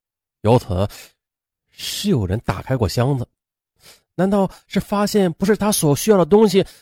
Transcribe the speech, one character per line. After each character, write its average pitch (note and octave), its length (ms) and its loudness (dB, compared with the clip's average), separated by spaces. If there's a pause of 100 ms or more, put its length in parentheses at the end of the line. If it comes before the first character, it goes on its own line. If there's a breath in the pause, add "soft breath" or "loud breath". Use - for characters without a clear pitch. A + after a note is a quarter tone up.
(420)
由 A2+ 180 4
此 F#2 260 -4 (840 loud breath)
是 - 400 -8
有 A#2+ 160 0
人 F#2 180 -2
打 F#2 180 -6
开 C3 140 -4
过 A#2 100 0
箱 B2 320 0
子， - 80 -6 (880 soft breath)
难 F#3 160 0
道 G3 220 0 (160 soft breath)
是 - 100 -4
发 G3+ 300 -2
现 F#3+ 240 0
不 F#3+ 140 -6
是 G#3 100 2
他 G#3 160 -2
所 C#3+ 240 0
需 - 160 0
要 G3+ 60 4
的 E3+ 80 4
东 G#3 240 4
西， F#3 160 2 (160 loud breath)